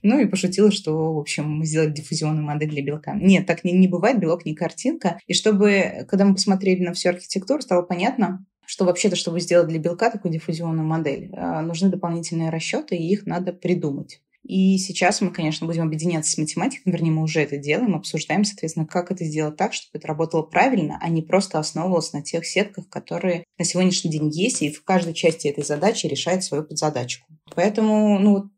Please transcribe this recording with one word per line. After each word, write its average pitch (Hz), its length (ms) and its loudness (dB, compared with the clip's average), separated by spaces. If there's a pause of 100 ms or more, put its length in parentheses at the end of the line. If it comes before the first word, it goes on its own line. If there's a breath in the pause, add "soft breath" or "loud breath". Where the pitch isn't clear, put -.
Ну, 233 160 4
и 233 80 4
пошутила, 190 440 2
что, 160 440 -2
в 151 40 -2
общем, 147 320 -4
мы 156 160 -2
сделали 156 240 2
диффузионную 156 540 -4
модель 151 260 -4
для 147 120 -4
белка. 143 320 -6
Нет, 180 320 4
так 165 180 -2
не, 175 80 0
не 185 160 8
бывает, 190 300 2
белок 170 260 0
не 156 100 -4
картинка. 170 720 -2
И - 80 -2
чтобы, 202 760 2
когда 196 160 4
мы 196 100 6
посмотрели 190 480 2
на 175 100 0
всю - 160 -2
архитектуру, 190 540 -2
стало 180 200 2
понятно, 190 600 -2 (220)
что - 180 -4
вообще-то, 180 320 2
чтобы 175 240 -4
сделать 170 280 4
для 160 100 -2
белка 175 320 0
такую 190 220 -4
диффузионную 160 540 -4
модель, 160 460 -2
э, 170 280 -4
нужны 170 280 0
дополнительные 170 600 -2
расчёты, 196 460 -4
и 165 160 -2
их 208 140 -2
надо 180 260 -4
придумать. 170 680 -4 (220)
И 190 340 2
сейчас 190 460 0
мы, 180 80 0
конечно, 156 360 -4
будем 165 180 -2
объединяться 156 460 -2
с - 60 -4
математиками, 180 560 -2
вернее, 165 180 0
мы 160 120 2
уже 160 180 0
это 143 160 -2
делаем, 165 380 0
обсуждаем, 160 500 -2
соответственно, 160 420 -4
как 180 240 -4
это 180 140 -6
сделать 151 320 -2
так, - 160 -2
чтобы - 260 -12
это - 80 -16
работало 160 360 -2
правильно, 185 580 2
а - 80 -4
не 165 140 0
просто 185 360 0
основывалось 165 540 -2
на 147 100 -6
тех 165 220 -6
сетках, 190 460 -4
которые 170 540 -4 (140)
на 170 60 -2
сегодняшний 180 460 0
день 151 180 0
есть, 175 320 -2
и 147 100 0
в - 140 -14
каждой 170 300 0
части 165 340 0
этой 143 160 -4
задачи 170 420 0
решает 170 380 -2
свою 147 180 -4
подзадачку. 151 640 -4 (280)
Поэтому, 214 640 4
ну, 202 160 6
вот 196 100 2 (140)